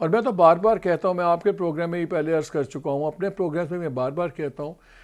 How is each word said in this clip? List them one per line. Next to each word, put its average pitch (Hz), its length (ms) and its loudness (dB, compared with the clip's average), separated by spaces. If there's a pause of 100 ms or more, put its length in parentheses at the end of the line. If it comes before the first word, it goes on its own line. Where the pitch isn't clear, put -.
और 165 80 0
मैं 220 140 2
तो 254 80 0
बार 170 280 6
बार 214 180 2
कहता 180 300 0
हूँ, 180 80 0
मैं 175 100 -2
आपके 170 260 2
प्रोग्राम 170 380 -2
में 175 100 -4
ही 170 60 -2
पहले 160 280 -2
अर्ज़ 151 180 -2
कर 147 120 0
चुका 143 280 -6
हूँ, 143 160 -2
अपने 175 220 -4
प्रोग्राम 175 420 -4
में 175 80 -6
मैं 151 160 -6
बार 127 160 -2
बार 175 180 -4
कहता 151 340 -8
हूँ 160 160 -12 (240)